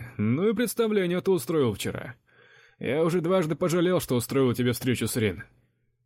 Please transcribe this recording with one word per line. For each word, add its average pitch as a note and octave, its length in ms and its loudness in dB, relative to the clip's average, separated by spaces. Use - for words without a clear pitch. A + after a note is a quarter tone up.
Ну B2+ 320 2
и A3 60 0
представление G3+ 680 0
ты - 80 -2
устроил D#3+ 460 2
вчера. - 400 -8
Я D3 240 0
уже F3 180 2
дважды E3+ 340 0
пожалел, F3 440 2
что - 160 -2
устроил B2 400 2
тебе B2 160 2
встречу A#2 340 -2
с - 100 -2
Рин». G#2 280 0